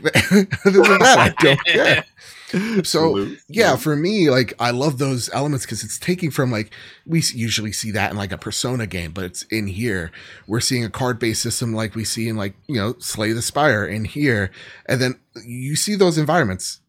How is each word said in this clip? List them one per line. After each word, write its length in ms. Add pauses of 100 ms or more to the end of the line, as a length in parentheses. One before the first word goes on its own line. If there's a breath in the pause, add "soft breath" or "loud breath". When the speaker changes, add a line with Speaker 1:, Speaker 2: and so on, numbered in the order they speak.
Speaker 1:
<laughs> 260 (340)
other 180
than 160
that, 400
I 40
don't 160
Speaker 2:
<laughs> 60
Speaker 1:
care. 400 (460 loud breath)
So, 320
Speaker 3:
Salute. 560 (100)
Speaker 1:
yeah, 220
Speaker 3:
Yeah. 40
Speaker 1:
for 200
me, 340
like, 300
I 100
love 300
those 340
elements 320
'cause 180
it's 140
taking 320
from, 220
like, 180 (380 loud breath)
we 120
s-, 140
usually 400
see 180
that 200
in, 60
like, 140
a 60
Persona 480
game, 260
but 140
it's 240
in 160
here. 460 (360 loud breath)
We're 140
seeing 240
a 60
card-based 500
system 320
like 220
we 100
see 240
in, 80
like, 160 (140)
you 80
know, 240
Slay 340
the 80
Spire 420
in 220
here. 460 (340 loud breath)
And 160
then 180 (240)
you 320
see 200
those 240
environments. 680